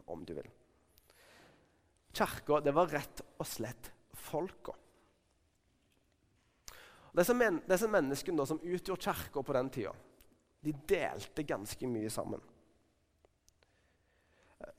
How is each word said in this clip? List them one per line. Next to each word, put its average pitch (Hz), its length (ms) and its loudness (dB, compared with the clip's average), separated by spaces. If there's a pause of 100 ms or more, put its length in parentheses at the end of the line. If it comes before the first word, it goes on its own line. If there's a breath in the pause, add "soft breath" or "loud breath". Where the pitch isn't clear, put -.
om 82 200 -10
du 85 120 -10
vil. 71 120 -12 (1600 soft breath)
Kirka, 151 480 2
det 143 160 4
var 170 160 6
rett - 300 -6 (160)
og 156 100 -6
slett - 400 -8 (240)
folka. - 640 -6 (2250 loud breath)
Og - 80 2
disse 180 160 6
men-, 220 320 4
disse 190 240 4
menneskene 160 480 2
da, 139 80 4
som 156 160 -2
utgjorde 175 400 -4
kirka 165 400 -2
på 139 160 0
den 131 160 0
tida, 98 220 -4 (680)
de 147 120 -2 (180)
delte 131 560 0
ganske 123 420 -4
mye 110 240 -2
sammen. 98 300 -6 (2250 soft breath)